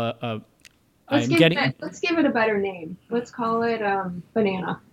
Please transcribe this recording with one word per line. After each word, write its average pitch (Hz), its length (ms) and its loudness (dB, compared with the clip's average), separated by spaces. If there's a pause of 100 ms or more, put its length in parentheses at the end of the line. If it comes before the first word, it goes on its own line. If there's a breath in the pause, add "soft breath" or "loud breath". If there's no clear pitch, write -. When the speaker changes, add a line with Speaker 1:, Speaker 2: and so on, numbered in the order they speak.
(220)
Speaker 1:
uh, 113 160 -4 (720)
Speaker 2:
Let's 285 140 2
Speaker 1:
I'm 131 60 -2
Speaker 2:
give 339 100 4
Speaker 1:
getting 165 180 6
Speaker 2:
it, - 220 0
let's - 180 -10
give 349 200 -2
it 302 60 4
a 269 60 2
better 220 280 0
name. 180 380 -6 (140)
Let's 240 220 -4
call 226 320 -2
it, 226 180 -2
um, 190 400 -2 (120)
banana. 185 460 0 (120)